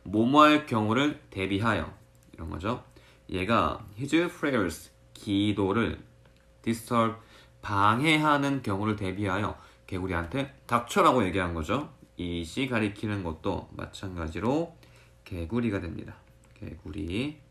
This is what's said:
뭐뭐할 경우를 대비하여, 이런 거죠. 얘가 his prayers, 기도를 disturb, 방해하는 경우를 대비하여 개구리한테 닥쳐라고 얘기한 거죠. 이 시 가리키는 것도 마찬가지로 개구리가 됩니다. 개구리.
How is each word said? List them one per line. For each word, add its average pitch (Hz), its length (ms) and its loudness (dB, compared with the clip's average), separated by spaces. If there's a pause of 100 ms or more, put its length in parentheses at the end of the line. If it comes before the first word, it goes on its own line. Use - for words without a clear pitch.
뭐뭐할 147 640 6
경우를 123 640 0
대비하여, 95 640 -2 (400)
이런 80 160 -10
거죠. 98 340 -6 (460)
얘가 92 560 0 (140)
his 165 360 2
prayers, 113 540 -2 (240)
기도를 101 880 0 (640)
disturb, 113 540 0 (440)
방해하는 139 1000 2
경우를 104 320 0
대비하여 98 600 -2 (300)
개구리한테 92 680 -4 (100)
닥쳐라고 127 600 4
얘기한 90 280 0
거죠. 98 400 -4 (240)
이 87 260 -6
시 127 240 -4
가리키는 107 560 -2
것도 82 500 -6
마찬가지로 92 1000 -4 (480)
개구리가 98 580 -2
됩니다. - 340 -10 (400)
개구리. 87 840 -6 (120)